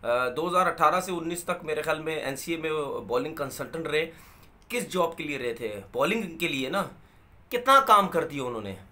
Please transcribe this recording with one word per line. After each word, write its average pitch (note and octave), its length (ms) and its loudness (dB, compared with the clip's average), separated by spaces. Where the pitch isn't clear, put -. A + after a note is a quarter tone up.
दो B2 420 0
हज़ार F3+ 200 4
अठारह E3 320 4
से F#3 120 -6
उन्नीस E3+ 360 -4
तक F3 160 -2
मेरे D3+ 180 -2
ख्याल D#3 180 0
में D#3+ 240 -4
एनसीए C#3 340 -4
में D#3+ 140 -4
बॉलिंग C#3 300 0
कंसल्टेंट D3+ 500 -6
रहे। D3+ 180 0
किस D#3+ 200 -2
जॉब E3+ 260 0
के D#3+ 80 -8
लिए D3 140 -4
रहे B2 160 -2
थे? A#2 140 -6
बॉलिंग E3+ 460 0
के E3+ 80 0
लिए C3 220 -2
ना। E3+ 220 0
कितना C4+ 300 6
काम G#3+ 260 6
कर E3+ 160 0
दिया C#3+ 200 -6
उन्होंने G#2+ 340 -6